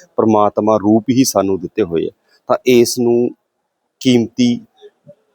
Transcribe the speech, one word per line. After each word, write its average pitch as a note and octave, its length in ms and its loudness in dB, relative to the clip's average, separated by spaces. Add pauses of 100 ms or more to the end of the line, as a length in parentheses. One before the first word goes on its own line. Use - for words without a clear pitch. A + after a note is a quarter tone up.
(160)
ਪ੍ਰਮਾਤਮਾ G#2+ 600 0
ਰੂਪ G#2+ 340 0
ਹੀ B2+ 140 0
ਸਾਨੂੰ G2 360 -2
ਦਿੱਤੇ F#2 220 -6
ਹੋਏ E2+ 240 -4
ਆ। - 40 -10 (380)
ਤਾਂ B2 80 0 (100)
ਇਸ A#2+ 320 2
ਨੂੰ A#2+ 320 0 (680)
ਕੀਮਤੀ A#2+ 600 0 (760)